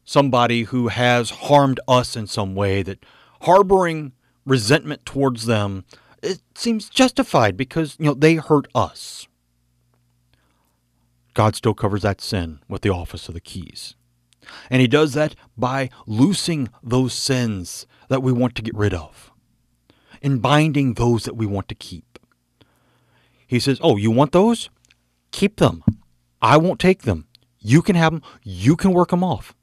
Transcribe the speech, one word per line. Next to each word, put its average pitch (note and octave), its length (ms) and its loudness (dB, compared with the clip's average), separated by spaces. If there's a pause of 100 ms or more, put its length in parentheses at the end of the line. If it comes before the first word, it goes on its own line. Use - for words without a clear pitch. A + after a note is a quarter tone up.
somebody A#2+ 600 2
who A#2+ 260 -2
has A#2+ 400 0
harmed C#3 580 2
us B2 300 2
in G#2+ 100 -8
some F#2+ 280 -6
way, G2 280 0
that F#2+ 220 -12 (380)
harboring F3 680 2 (340)
resentment C3+ 580 0
towards B2+ 440 -4
them, G2+ 360 -2 (380)
it F3 200 -8 (120)
seems A3+ 360 -6
justified C3 680 0
because, C#3+ 400 -6
you D#3+ 80 -4
know, C#3+ 80 2
they D#3 220 4
hurt D3 400 0
us. - 520 -6 (2000)
God G#2+ 220 2
still A2 180 -2
covers G2+ 300 -4
that G2+ 180 -4
sin E2+ 460 -8
with G2 160 -12
the G2 100 0
office E2+ 340 -10
of E2 60 -14
the E2+ 80 -14
keys. - 540 -18 (720)
And C3 120 4
he B2 60 4
does D3 260 4
that D3+ 220 -2 (220)
by B2+ 320 -4 (160)
loosing C#3 640 0 (140)
those B2+ 300 -2
sins A2+ 720 -6 (220)
that C3 120 -2
we C3 100 0
want B2 240 0
to A2+ 60 -10
get A2 140 -8
rid G#2 180 0
of - 380 -14 (880)
and C#3 200 -2
binding C#3 540 2
those A#2 280 2
that A2+ 140 -10
we A2 80 -4
want G2 240 -4
to G#2+ 60 -12
keep. - 440 -20 (1300)
He B2 120 0
says, C3 220 -2
"Oh, C#3+ 160 2
you A2 140 0
want C#3 220 2
those? A3 360 2 (640)
Keep - 240 -2
them. G2 280 0 (580)
I B2 160 6
won't D#3 220 0
take F#3 240 2
them. E2 240 -4 (320)
You B2 220 4
can F#3 140 0
have E3 180 2
them. D#3+ 100 -8 (200)
You G2+ 320 0
can F#3 180 2
work F3 160 2
them F3+ 140 0
off." D#3+ 400 -6